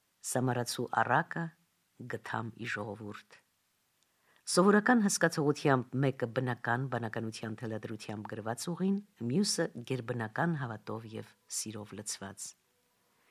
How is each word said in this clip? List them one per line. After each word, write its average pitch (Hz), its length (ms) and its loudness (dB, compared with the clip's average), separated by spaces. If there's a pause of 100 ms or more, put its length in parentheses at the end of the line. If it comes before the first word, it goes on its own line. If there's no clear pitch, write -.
(240)
սամարացու 123 640 0
առակը 131 540 2 (560)
գթամ 117 520 -6
ի 113 160 -10
ժողովուրդ»։ 104 680 -8 (1120)
Սովորական 208 540 8
հասկացողությամբ 147 920 4
մեկը 131 320 2
բնական 120 640 0
բանականության 113 640 -4
թելադրությամբ 110 720 -8
գրված 113 400 -6
ուղին, 185 300 0 (220)
մյուսը՝ 160 480 2 (120)
գերբնական 123 800 -2
հավատով 113 500 -6
և 110 220 -10 (160)
սիրով 107 500 -8
լցված։ 101 520 -10 (840)